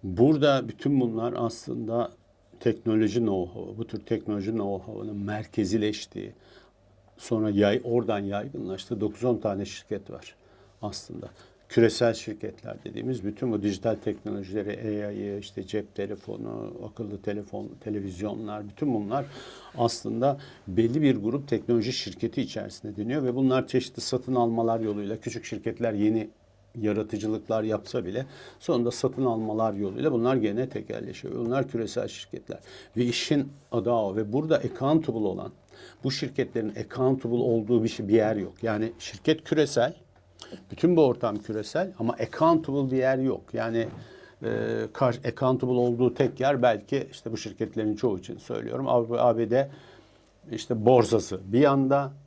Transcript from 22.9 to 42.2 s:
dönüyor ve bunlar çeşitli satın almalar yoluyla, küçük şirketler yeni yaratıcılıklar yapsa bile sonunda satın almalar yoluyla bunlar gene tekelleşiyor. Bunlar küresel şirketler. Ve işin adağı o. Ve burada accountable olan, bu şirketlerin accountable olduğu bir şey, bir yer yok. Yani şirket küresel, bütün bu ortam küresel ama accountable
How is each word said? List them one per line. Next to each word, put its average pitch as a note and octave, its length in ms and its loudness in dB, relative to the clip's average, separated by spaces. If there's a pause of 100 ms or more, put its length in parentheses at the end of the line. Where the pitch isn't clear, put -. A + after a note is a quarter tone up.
dönüyor A#2+ 280 -2
ve B2 120 0
bunlar C3 320 4
çeşitli - 340 -2
satın C3 340 -2
almalar A#2 440 2
yoluyla, G#2 400 -4
küçük A#2 260 -8
şirketler A2+ 480 -4
yeni G#2+ 360 2 (520)
yaratıcılıklar G#2+ 840 -2
yapsa A2 420 -4
bile G#2+ 200 -6 (340)
sonunda A#2+ 320 0
satın C3 340 0
almalar A2 480 0
yoluyla G#2 380 0
bunlar B2+ 240 2
gene A2 340 0
tekelleşiyor. - 680 -8
Bunlar B2 320 -2
küresel A2+ 400 -4
şirketler. - 520 -14 (380)
Ve B2 80 4
işin C#3 460 0 (200)
adağı A#2 300 2
o. G2 140 0
Ve G#2 180 -2
burada D#3 220 2
accountable B2 720 0
olan, F#2+ 240 -6 (520)
bu C3+ 80 -2
şirketlerin A#2+ 640 -2
accountable B2 600 0
olduğu A#2 480 4
bir A2 60 2
şey, G#2+ 180 -6
bir G2+ 60 4
yer A2 220 6
yok. G2 260 -4
Yani A2 380 0
şirket - 440 -2
küresel, C#3+ 520 2 (760)
bütün F3 240 4
bu D#3+ 100 8
ortam A#2 320 2
küresel A2 600 -4
ama A2+ 140 0
accountable C#3+ 800 2